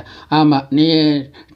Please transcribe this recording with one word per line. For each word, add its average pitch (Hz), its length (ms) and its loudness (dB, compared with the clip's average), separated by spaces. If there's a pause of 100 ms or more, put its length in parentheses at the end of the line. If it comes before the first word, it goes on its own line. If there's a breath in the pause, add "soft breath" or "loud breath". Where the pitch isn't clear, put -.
(300 loud breath)
"ஆமா, 147 300 2 (100)
நீ 151 160 0 (680 loud breath)